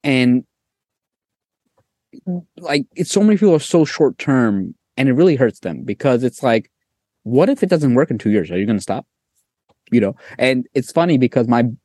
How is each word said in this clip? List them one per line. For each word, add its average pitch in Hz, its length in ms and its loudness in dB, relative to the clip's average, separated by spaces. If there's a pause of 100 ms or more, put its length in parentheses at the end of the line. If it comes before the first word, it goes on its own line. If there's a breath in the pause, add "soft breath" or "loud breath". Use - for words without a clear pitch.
And, 127 400 2 (2250)
like, 147 380 -4
it's 170 160 -6
so 196 100 2
many 214 160 4
people 196 160 4
are 151 60 2
so 160 260 2
short-term 117 880 -2 (240)
and 135 120 0
it 127 40 0
really 160 220 4
hurts 123 260 -2
them 78 220 -8
because 123 400 -2
it's 123 200 -4
like, 113 260 0 (540)
what 139 260 2
if 269 140 -2
it 190 60 -4
doesn't 143 260 0
work 143 160 0
in 107 80 -4
two 110 100 -4
years? 92 220 0
Are 87 80 -4
you 101 80 -2
gonna 107 120 -2
stop? 104 280 -8 (840)
You 120 100 4
know? 98 140 -2 (220 loud breath)
And 127 380 -2
it's 131 160 -4
funny 165 260 2
because 123 300 0
my 120 160 2 (220)